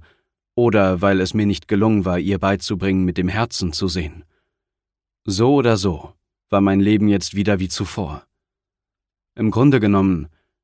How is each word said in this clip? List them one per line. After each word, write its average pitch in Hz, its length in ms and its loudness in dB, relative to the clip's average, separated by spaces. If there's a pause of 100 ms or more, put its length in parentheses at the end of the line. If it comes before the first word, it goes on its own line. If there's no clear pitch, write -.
(560)
oder 104 460 2
weil 98 180 2
es 92 140 -2
mir 107 120 0
nicht 101 220 -2
gelungen 104 380 0
war, 90 120 -2
ihr 92 220 -2
beizubringen, 95 640 -2
mit 90 140 -2
dem 92 100 0
Herzen 95 460 -4
zu 98 140 -4
sehen. 80 360 -8 (1000)
So 113 300 2
oder 120 200 2
so 92 380 -4 (360)
war 98 120 2
mein 98 180 4
Leben 104 300 2
jetzt 98 260 -2
wieder 101 240 0
wie 95 80 -4
zuvor. 87 580 -8 (1080)
Im 110 180 -2
Grunde 131 300 4
genommen 98 480 0 (340)